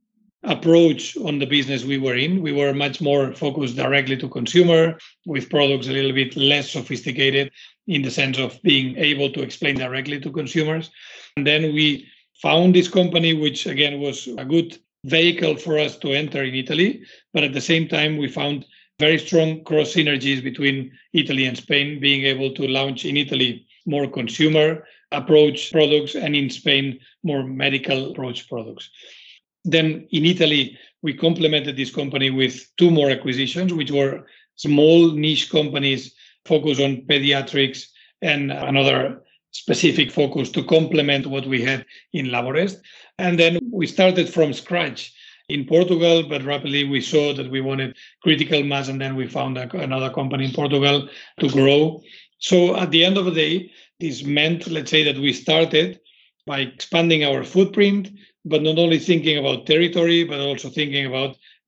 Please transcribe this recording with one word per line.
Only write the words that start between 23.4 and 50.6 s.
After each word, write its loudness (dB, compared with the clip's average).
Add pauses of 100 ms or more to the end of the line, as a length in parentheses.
more -2
consumer 0 (260)
approach 4
products 2
and -2
in 0
Spain -2 (240)
more -2
medical -4
approach -10
products. -12 (720)
Then 0
in 0
Italy, 2 (240)
we -4
complemented 0
this -6
company -2
with -2 (100)
two 6
more 4
acquisitions, -2
which -4
were -2 (300)
small 6
niche 0
companies -2 (300)
focused 2
on 0
pediatrics 0 (340)
and -2
another 0 (280)
specific 0
focus -2
to -4
complement 2
what -6
we -2
had -4 (280)
in -4
Laborest. -2 (400)
And 0
then 4 (140)
we -4
started 2
from 2
scratch -6 (340)
in -4
Portugal, 4
but -4
rapidly -2
we 0
saw 0
that -8
we -4
wanted -4 (260)
critical 2
mass, -2
and -6
then -6
we -4
found -6
a, -10
another -4
company -4
in -4
Portugal 0 (320)